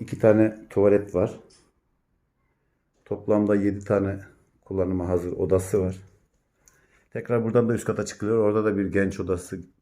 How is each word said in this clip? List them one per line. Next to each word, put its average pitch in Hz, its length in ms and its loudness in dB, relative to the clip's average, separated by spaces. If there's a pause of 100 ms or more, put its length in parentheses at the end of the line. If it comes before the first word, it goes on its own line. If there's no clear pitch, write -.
iki - 180 -10
tane 107 520 4
tuvalet 101 440 2
var. 90 260 0 (1600)
Toplamda 104 520 0
yedi 101 280 -2
tane 98 360 0 (400)
kullanıma 92 480 -4
hazır 90 240 -2
odası 95 480 0
var. 92 160 -2 (1120)
Tekrar 117 340 -2
buradan 113 240 2
da 117 60 2
üst 107 100 -4
kata - 200 -2
çıkılıyor. 107 340 -2
Orada 107 260 2
da 101 120 0
bir 98 100 0
genç 95 340 0
odası 90 400 -6 (220)